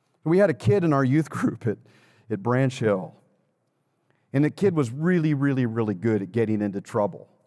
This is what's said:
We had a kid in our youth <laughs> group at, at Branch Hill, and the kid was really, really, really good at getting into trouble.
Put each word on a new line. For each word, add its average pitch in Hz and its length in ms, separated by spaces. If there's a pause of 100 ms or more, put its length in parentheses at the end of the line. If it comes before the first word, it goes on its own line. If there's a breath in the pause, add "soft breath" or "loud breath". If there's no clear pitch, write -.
(220)
We 165 160
had 196 120
a 139 40
kid 202 300
in 160 80
our 139 100
youth 139 280
<laughs> - 0
group - 360
at, 104 120 (520 soft breath)
at 101 140
Branch 127 340
Hill, 98 340 (1200)
and 139 120
the 151 60
kid 190 260
was 123 160
really, 160 420
really, 135 320
really 110 280
good 107 280
at 92 80
getting 107 320
into 101 180
trouble. 101 480 (180)